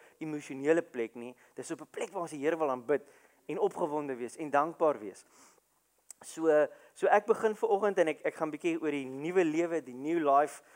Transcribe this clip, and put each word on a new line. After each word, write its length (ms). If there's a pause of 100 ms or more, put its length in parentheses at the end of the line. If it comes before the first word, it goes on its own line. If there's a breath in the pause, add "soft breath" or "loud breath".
(200 soft breath)
emosionele 600
plek 340
nie, 200 (200 soft breath)
dis 160
op 100
'n 100
plek 200
waar 100
ons 100
die 80
Here 180
wil 120
aanbid 320 (460 soft breath)
en 120
opgewonde 560
wees 220
en 120
dankbaar 500
wees. 260 (960 soft breath)
So, 240 (480 loud breath)
so 160
ek 160
begin 320
ver 160
oggend 300
en 80
ek, 80 (100)
ek 80
gaan 160
bietjie 240
oor 160
die 160
nuwe 320
lewe, 400
die 160
new 240
life, 400 (140)